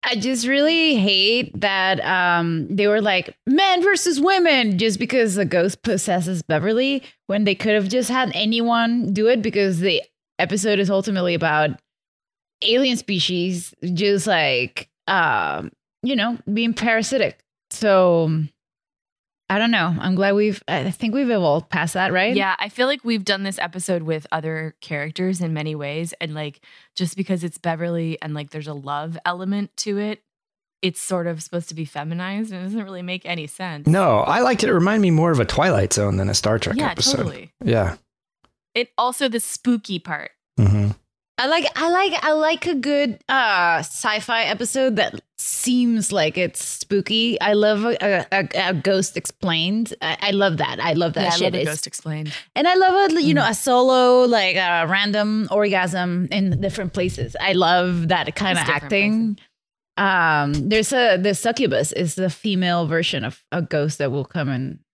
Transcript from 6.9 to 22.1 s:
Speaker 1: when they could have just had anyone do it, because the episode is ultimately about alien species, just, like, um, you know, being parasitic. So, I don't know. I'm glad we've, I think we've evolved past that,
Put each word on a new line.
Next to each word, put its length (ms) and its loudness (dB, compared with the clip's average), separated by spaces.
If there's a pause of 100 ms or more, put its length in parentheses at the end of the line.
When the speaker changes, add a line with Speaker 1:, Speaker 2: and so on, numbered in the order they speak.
Speaker 1:
when 160 0
they 120 2
could 180 0
have 160 2
just 200 0
had 260 0
anyone 760 0
do 140 2
it, 140 4
because 380 0
the 240 0 (340)
episode 420 0
is 120 2
ultimately 420 0
about 380 2 (920)
alien 360 2
species, 760 -2 (200)
just, 340 0
like, 600 0 (180)
um, 640 0 (320)
you 120 -2
know, 220 -2 (160)
being 200 0
parasitic. 680 0 (320)
So, 600 4 (1160)
I 100 0
don't 120 2
know. 280 2
I'm 160 0
glad 180 2
we've, 340 0
I 240 -2
think 220 -4
we've 160 0
evolved 400 0
past 240 -2
that, 180 0